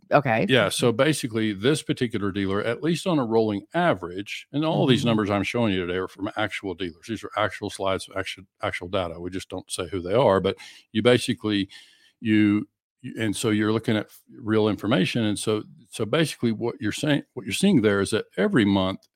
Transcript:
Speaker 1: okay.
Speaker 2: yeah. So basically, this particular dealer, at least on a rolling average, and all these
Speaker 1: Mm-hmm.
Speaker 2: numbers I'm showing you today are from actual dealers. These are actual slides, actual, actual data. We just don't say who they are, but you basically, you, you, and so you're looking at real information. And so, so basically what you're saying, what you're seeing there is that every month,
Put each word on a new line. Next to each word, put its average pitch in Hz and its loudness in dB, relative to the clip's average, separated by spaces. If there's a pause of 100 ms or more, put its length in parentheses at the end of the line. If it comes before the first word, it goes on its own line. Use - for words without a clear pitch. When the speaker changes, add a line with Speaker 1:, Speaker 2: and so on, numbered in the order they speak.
(100)
Speaker 1:
okay. 139 2
Speaker 2:
yeah. 117 4
So 123 2
basically, 113 0
this 123 0
particular 113 -4
dealer, 98 -2
at 120 -4
least 160 -2
on 160 0
a 123 0
rolling 110 2 (120)
average, 104 -4
and 147 -2
all 156 2
these 123 6
Speaker 1:
Mm-hmm. 120 0
Speaker 2:
numbers 107 2
I'm 101 0
showing 113 0
you 92 0
today 90 -2
are 92 -4
from 101 -8
actual 101 -4
dealers. 87 -10
These 110 -8
are - -12
actual 104 -4
slides, 95 -4
actual, 95 -8 (180)
actual 95 -6
data. 87 -4
We 90 -8
just 92 -10
don't - -12
say 92 -6
who 95 -6
they 90 -4
are, 107 4
but 95 0 (340)
you 110 -2
basically, 107 2 (500)
you, 107 4 (360)
you, 123 -12
and 107 -2
so 117 0
you're 107 2
looking 113 0
at 104 -4 (280)
real 107 2
information. 117 0
And 104 0
so, 107 -2 (280)
so 113 -6
basically 127 0
what 113 -4
you're 104 -2
saying, 147 0 (120)
what - -12
you're 104 -6
seeing 190 4
there 101 4
is 95 -2
that 107 0 (120)
every 185 4
month, 98 0